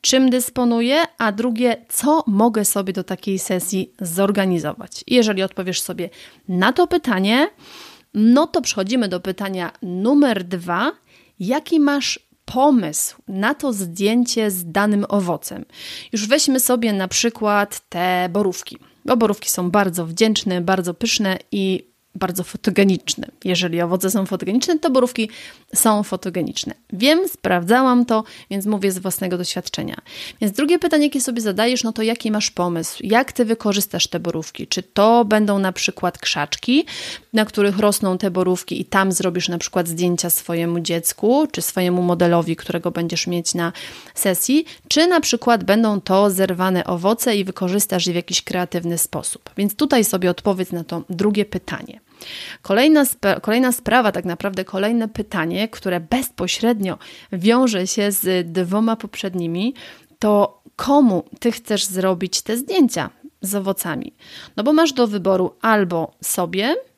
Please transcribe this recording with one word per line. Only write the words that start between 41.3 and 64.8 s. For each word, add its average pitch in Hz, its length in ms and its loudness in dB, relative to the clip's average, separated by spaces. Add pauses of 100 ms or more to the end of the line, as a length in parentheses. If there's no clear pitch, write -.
czy - 100 -6
swojemu 180 400 0
modelowi, 175 540 2
którego 170 340 -4
będziesz 170 360 -4
mieć 175 280 -4
na 170 180 -2 (420)
sesji? 254 500 0 (240)
Czy 320 180 4
na 349 140 4
przykład 233 440 0
będą 208 360 2
to 196 300 4
zerwane 185 540 0
owoce 202 520 0
i 202 80 0
wykorzystasz 185 600 -2
je 180 60 -2
w 165 40 -2
jakiś 175 260 -4
kreatywny 170 560 -4
sposób? - 580 -8
Więc 202 200 -2
tutaj 269 280 2
sobie 185 260 0
odpowiedz 185 420 -2
na 170 120 -6
to 170 260 -8
drugie 202 340 0
pytanie. - 560 -10 (600)
Kolejna 285 420 6
spra-, - 360 0
kolejna 247 320 2
sprawa, 226 400 2
tak 180 120 -4
naprawdę 185 400 -4
kolejne 214 440 0
pytanie, 196 600 -4
które 180 320 -4
bezpośrednio 208 960 -2 (340)
wiąże 208 540 2
się 202 260 0
z 185 400 0
dwoma 202 440 0
poprzednimi, 185 760 -4 (440)
to 208 440 2 (140)
komu 254 480 4 (160)
ty 233 120 0
chcesz - 320 -4
zrobić 185 580 -2
te 220 140 -4
zdjęcia 262 540 0 (320)
z 196 120 -6
owocami? 190 580 -4 (440)
No 208 60 -4
bo 285 100 2
masz 311 200 4